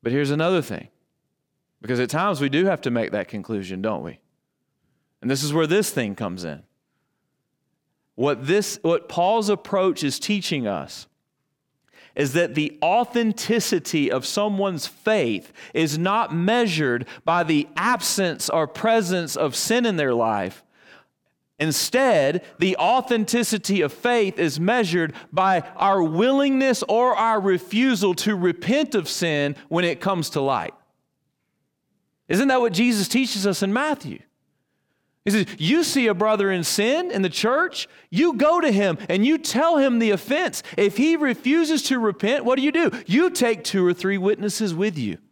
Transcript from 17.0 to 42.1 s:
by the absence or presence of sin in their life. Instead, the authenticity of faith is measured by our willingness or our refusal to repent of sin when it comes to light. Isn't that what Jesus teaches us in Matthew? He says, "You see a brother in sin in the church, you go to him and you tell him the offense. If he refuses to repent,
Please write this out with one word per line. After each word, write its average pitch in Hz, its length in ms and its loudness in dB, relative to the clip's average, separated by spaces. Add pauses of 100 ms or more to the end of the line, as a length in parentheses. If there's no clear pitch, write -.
by 170 220 2
the 151 320 0
absence 190 720 -2
or 156 180 2
presence 185 680 0
of 147 180 0
sin 240 300 0
in 214 120 0
their 139 180 0
life. 107 480 -2 (1000)
Instead, 165 840 2 (140)
the 185 200 2
authenticity 226 1000 0
of 143 120 2
faith 233 480 0
is 147 180 0
measured 175 560 0 (180)
by 185 280 2 (160)
our 196 260 2
willingness 262 840 2
or 240 260 2
our 220 260 2
refusal 196 720 0
to 208 220 0
repent 185 640 0
of 165 120 -2
sin 147 460 0 (140)
when 175 160 0
it 165 160 -2
comes 185 300 -2
to 147 100 -2
light. 131 340 -2 (1500)
Isn't 220 220 2
that 254 120 4
what 233 120 2
Jesus 208 340 2
teaches 226 400 -2
us 196 160 0
in 196 100 0
Matthew? 269 460 -2 (1080)
He 202 60 0
says, 202 160 2 (100)
"You 262 280 2
see 262 240 2
a 208 40 2
brother 202 380 2
in 180 140 0
sin 294 480 0
in 196 100 0
the 185 80 0
church, 285 560 -2 (240)
you 302 220 2
go 302 280 4
to 302 120 2
him 196 260 2 (100)
and 190 160 2
you 302 140 2
tell 311 380 2
him 262 240 2
the 226 100 2
offense. 277 540 -2 (120)
If 202 200 2
he 311 180 4
refuses 302 680 0
to 262 160 0
repent, 220 440 0